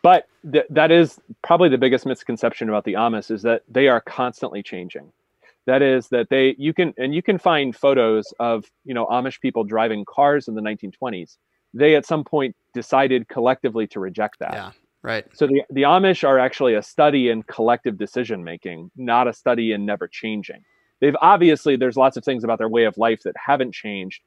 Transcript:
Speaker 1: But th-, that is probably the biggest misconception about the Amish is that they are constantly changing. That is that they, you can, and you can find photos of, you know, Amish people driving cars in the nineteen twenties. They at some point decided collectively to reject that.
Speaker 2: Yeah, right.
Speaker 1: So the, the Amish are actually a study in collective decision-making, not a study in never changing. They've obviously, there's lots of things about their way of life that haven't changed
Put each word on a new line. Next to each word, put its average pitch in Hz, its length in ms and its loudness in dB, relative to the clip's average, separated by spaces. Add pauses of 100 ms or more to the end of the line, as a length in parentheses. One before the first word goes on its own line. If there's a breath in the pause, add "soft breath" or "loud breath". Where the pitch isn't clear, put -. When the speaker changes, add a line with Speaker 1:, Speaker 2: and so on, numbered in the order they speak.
Speaker 1:
But 175 240 6 (240)
th-, 147 180 2
that 156 220 4
is 165 280 4 (220)
probably 170 280 4
the 131 100 4
biggest 127 260 2
misconception 117 640 -4
about 104 140 -2
the 101 100 -4
Amish 110 380 -2
is 104 100 -6
that 117 260 0
they 131 200 2
are 117 120 4
constantly 120 600 -8
changing. 90 500 -14 (540 soft breath)
That 131 160 2
is 131 280 2
that 120 200 -2
they, 135 280 2
you 147 160 -4
can, 170 240 -2
and 131 160 -4
you 170 100 -2
can 196 160 0
find 143 360 0
photos 113 640 2
of, 117 260 -2 (200)
you 135 80 -10
know, 117 140 -4
Amish 127 340 -4
people 123 220 -4
driving 110 420 -2
cars 143 420 0
in 113 80 -10
the 110 60 -8
nineteen 107 300 -8
twenties. 101 460 -10 (360)
They 147 220 4
at 139 100 0
some 156 180 -4
point 135 320 -4 (180)
decided 127 540 0
collectively 117 600 -2
to - 120 -12
reject 95 400 -8
that. - 140 -10
Speaker 2:
Yeah, 95 180 -12 (300)
right. 113 320 -8
Speaker 1:
So 147 140 0
the, 135 240 0
the 135 120 -2
Amish 180 440 2
are 135 120 4
actually 127 360 0
a 104 80 -2
study 143 460 2
in 113 140 -2
collective 117 540 -2
decision-making, 92 1000 -10
not 123 320 0
a 113 60 -4
study 117 380 -2
in 101 140 -4
never 101 220 -6
changing. - 560 -12 (360)
They've 143 220 2
obviously, 160 540 4
there's 127 220 -2
lots 131 200 2
of 117 60 -12
things 127 200 -4
about 113 160 -2
their 113 100 -2
way 117 160 2
of 104 140 -2
life 113 240 0
that 90 120 -8
haven't 131 380 -2
changed 98 540 -12